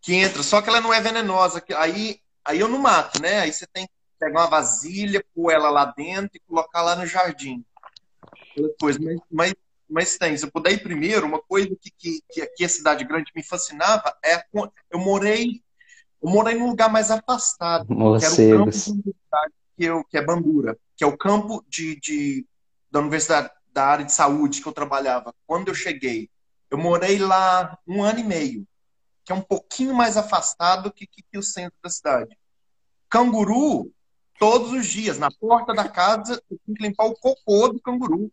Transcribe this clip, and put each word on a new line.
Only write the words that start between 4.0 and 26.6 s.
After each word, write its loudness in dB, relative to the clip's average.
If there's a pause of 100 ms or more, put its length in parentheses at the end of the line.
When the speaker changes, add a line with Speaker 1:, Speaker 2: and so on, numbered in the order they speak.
Speaker 1:
pegar 0
uma 2
vasilha, -2 (100)
pôr 0
ela 4
lá 4 (100)
dentro -8
e -20
colocar -2
lá 2
no -6
jardim. -4 (840)
Aquela -2 (100)
coisa, 0
mas, -6 (100)
mas, 0 (340)
mas -2
tem. -2
Se -6
eu -10
puder 0
ir -2
primeiro, -2
uma -4
coisa -2
que, -20
que, -8 (100)
que -8
aqui -6
a -2
cidade 0
grande -6
me -10
fascinava -2
é 2
a -6
co-, -6 (200)
eu -6
morei, 0 (600)
eu -4
morei 4
num -2
lugar 4
mais 2
afastado, -2
que -2
era 0
o -
campo 8
Speaker 2:
Morcegos. 6
Speaker 1:
da -6
universidade -4 (240)
que -4
eu, -2
que -2
é 0
Bandura, 0 (180)
que -4
é 4
o 2
campo -2
de, -8
de, -6 (440)
da 0
universidade, 0 (220)
da 0
área 2
de -4
saúde 0
que -12
eu -12
trabalhava. -4 (120)
Quando -4
eu -6
cheguei, -6 (400)